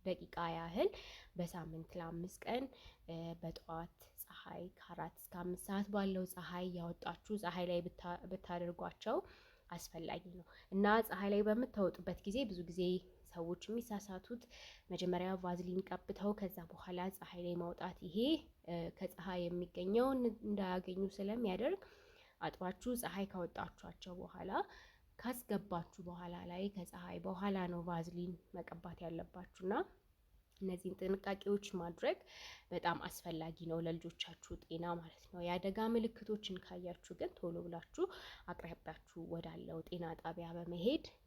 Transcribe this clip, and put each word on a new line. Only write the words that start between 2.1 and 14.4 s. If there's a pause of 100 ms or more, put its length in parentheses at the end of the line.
ቀን፣ (400)
እ፣ (200)
በጠዋት (260)
ፀሐይ
ከአራት
እስከ
አምስት
ሰዓት
ባለው
ፀሐይ
ያወጣችሁ
ፀሐይ
ላይ
ብታ-፣
ብታደርጓቸው (520)
አስፈላጊ
ነው። (300)
እና (160)
ፀሐይ
ላይ
በምታወጡበት
ጊዜ
ብዙ
ጊዜ (460)
ሰዎች
የሚሳሳቱት (440)